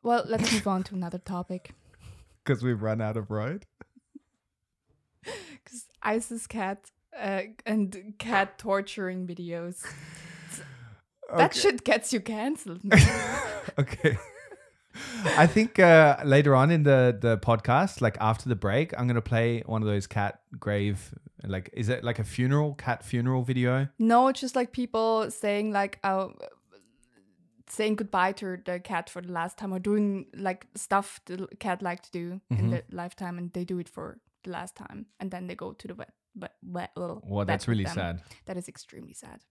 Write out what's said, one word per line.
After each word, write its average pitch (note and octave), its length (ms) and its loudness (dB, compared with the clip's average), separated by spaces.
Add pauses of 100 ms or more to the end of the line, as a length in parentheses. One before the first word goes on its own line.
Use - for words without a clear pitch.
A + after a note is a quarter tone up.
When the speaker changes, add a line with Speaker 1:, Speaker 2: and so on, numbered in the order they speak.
Speaker 1:
Well, A#3+ 260 2
let's A3+ 240 0
move G#3 160 0
on F#3+ 180 0
to G3+ 100 -14
another F3+ 240 -6
topic. F#3 560 -10 (320)
Speaker 2:
<laughs> - 360 -20
'Cause A#2+ 200 0
we've A#2+ 180 0
run A2 200 -2
out G#2+ 160 -2
of G#2 120 -6
road? A2+ 420 -6
Speaker 1:
<laughs> - 1500 -20 (400)
'Cause A#3+ 200 -18 (160)
isis A3+ 460 -4
cat, G3+ 440 -8 (240)
uh, G3 260 -4 (240)
and G#3 520 -4
cat G3 400 0
torturing G3 720 -4
videos. F3 580 -10 (1400)
That C4+ 220 4
Speaker 2:
Okay. - 80 -4
Speaker 1:
shit B3 240 2
gets A3+ 300 2
you A3+ 80 0
cancelled, A3 640 -6
man. G3+ 160 8
Speaker 2:
<laughs> - 760 2
Okay. C#3 400 2 (1200)
I E3 100 10
think, A3 320 4
uh, D#3+ 460 10
later C#3 300 6
on C#3 160 6
in D#3+ 120 4
the, B2+ 380 6
the A#2 160 4
podcast, B2 640 2
like, A2 180 2
after A2 300 0
the A#2 60 2
break, A2+ 420 0
I'm B2 100 0
gonna A#2 140 2
play A#2 440 0
one A2 160 -2
of G#2+ 60 0
those G2+ 200 0
cat - 340 -4 (180)
grave, G2+ 540 -2 (300)
like, F#2 300 -6
is A2 140 -4
it, A#2+ 160 -2
like, A#2 160 -2
a A2 40 -4
funeral, C#3 500 0
cat - 320 -4
funeral B2+ 380 0
video? B2+ 440 0 (120)
Speaker 1:
No, A#3 280 6
it's C4 140 0
just, B3+ 140 -6
like, B3 180 0
people A3+ 580 0
saying, G#3 400 -2
like, G3+ 320 -2
uh, F#3+ 260 0 (1400)
saying G#3+ 260 0
goodbye G3 380 0
to F#3 320 -8
the F3+ 140 -6
cat F3 300 -6
for F3+ 120 -12
the F3+ 100 -12
last F3 260 -6
time, G3 140 -8
or F#3 80 -4
doing, G3+ 540 0
like, F#3 320 -6 (100)
stuff - 500 -2
the F#3 160 -10
l-, F#3 60 -8 (120)
cat F#3+ 220 -4
liked F3+ 240 -6
to - 60 -20
do F3 380 -8
in A#2 80 0
Speaker 2:
Mm-hmm. G#2 140 2
Speaker 1:
their - 200 -4
lifetime, F3 460 -10
and F3 160 -10
they F3+ 100 -4
do F3+ 160 -6
it E3+ 80 -10
for - 320 -14 (240)
the F#3 80 -12
last F3+ 240 -10
time, - 300 -16 (140)
and F#3+ 120 -10
then F3+ 160 -12
they F3+ 80 -10
go - 180 -12
to - 140 -20
the - 80 -12
wet, - 180 -16 (220)
wet, F3+ 280 -16
wet, F3 340 -10
uh, F3+ 40 -8
Speaker 2:
Well, F3 220 -10
Speaker 1:
wet G2+ 240 -4
Speaker 2:
that's - 200 -2
Speaker 1:
with A#2+ 100 0
Speaker 2:
really G2 80 0
Speaker 1:
them. F2 100 -6
Speaker 2:
sad. E2+ 260 -4 (240)
Speaker 1:
That F#3 120 -10
is F3+ 100 -10
extremely - 460 -20
sad. - 380 -20